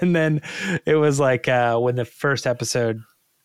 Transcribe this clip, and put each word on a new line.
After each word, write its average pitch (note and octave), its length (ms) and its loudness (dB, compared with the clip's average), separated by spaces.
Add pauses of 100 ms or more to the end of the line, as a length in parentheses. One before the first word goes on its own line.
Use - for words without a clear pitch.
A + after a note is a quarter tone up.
And F3 160 2
then D#3 240 0 (460)
it D3+ 80 2
was D3+ 260 2
like, C3 280 0
uh, A#2+ 300 2
when B2 180 0
the A#2+ 100 -4
first - 400 -2
episode, A#2 560 -2 (420)